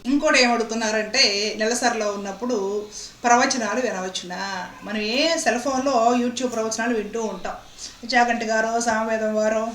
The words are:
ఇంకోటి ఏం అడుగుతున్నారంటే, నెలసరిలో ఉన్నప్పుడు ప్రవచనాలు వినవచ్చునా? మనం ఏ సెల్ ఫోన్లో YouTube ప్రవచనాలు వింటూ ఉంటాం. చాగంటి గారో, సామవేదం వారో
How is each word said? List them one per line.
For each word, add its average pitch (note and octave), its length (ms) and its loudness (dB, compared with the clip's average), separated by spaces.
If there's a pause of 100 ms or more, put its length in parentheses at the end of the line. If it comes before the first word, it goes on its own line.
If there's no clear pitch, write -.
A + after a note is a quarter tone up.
ఇంకోటి C#4+ 360 4
ఏం A#3+ 100 4
అడుగుతున్నారంటే, A3 1080 0
నెలసరిలో A3+ 540 0
ఉన్నప్పుడు G3+ 760 -4 (380)
ప్రవచనాలు A#3+ 560 2
వినవచ్చునా? F#3 880 -6 (140)
మనం G#3 160 -6
ఏ C#4 400 0
సెల్ B3 220 0
ఫోన్లో B3+ 520 2
YouTube B3 360 0
ప్రవచనాలు A3+ 460 -2
వింటూ A3 280 -4
ఉంటాం. G3 320 -8 (600)
చాగంటి A#3+ 300 4
గారో, A3 360 0
సామవేదం A3 540 0
వారో A3 400 0